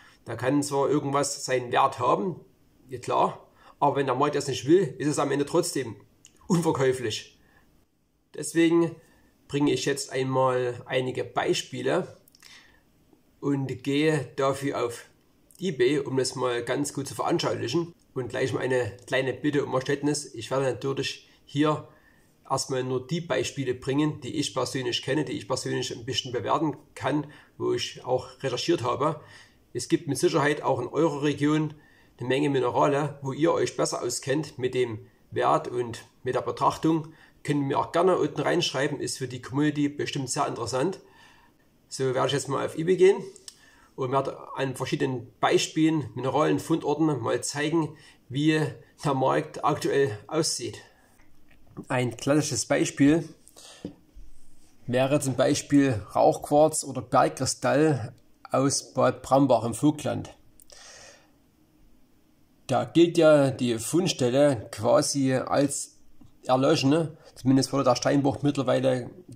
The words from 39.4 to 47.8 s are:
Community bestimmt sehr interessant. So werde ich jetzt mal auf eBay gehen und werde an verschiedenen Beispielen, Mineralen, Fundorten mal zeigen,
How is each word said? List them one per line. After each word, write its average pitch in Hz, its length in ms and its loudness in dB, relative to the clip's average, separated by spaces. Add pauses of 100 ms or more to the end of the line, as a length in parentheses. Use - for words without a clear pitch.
Community 143 480 0
bestimmt 143 400 -6
sehr 143 180 -2
interessant. 127 540 -2 (880)
So 131 240 -2
werde 131 140 0
ich 139 60 -2
jetzt 135 140 -2
mal 123 180 -4
auf - 120 -8
eBay 175 180 2
gehen 185 220 8 (800)
und 127 160 -4
werde - 260 0 (180)
an 131 200 -4
verschiedenen 135 520 -2 (120)
Beispielen, 156 760 2
Mineralen, 139 440 2
Fundorten 156 460 0 (160)
mal 117 220 -2
zeigen, 151 520 -2 (340)